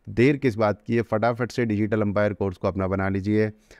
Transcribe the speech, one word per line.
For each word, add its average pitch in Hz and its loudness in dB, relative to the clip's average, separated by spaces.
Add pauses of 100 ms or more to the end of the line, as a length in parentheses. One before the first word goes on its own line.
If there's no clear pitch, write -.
देर 120 4
किस 131 0
बात 104 0
की 117 0
है, 117 2
फटाफट 113 -2
से 123 -2
डिजिटल 107 0
एम्पायर 104 0
कोर्स 95 -4
को - -2
अपना 95 -2
बना 95 -2
लीजिए। 104 0 (280)